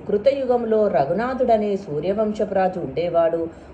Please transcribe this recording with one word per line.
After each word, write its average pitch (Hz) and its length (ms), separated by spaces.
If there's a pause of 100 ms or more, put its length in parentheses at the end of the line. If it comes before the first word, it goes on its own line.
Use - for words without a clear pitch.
కృతయుగంలో 233 800
రఘునాథుడనే 208 880
సూర్యవంశపు 196 800
రాజు 185 260
ఉండేవాడు. 165 720 (240)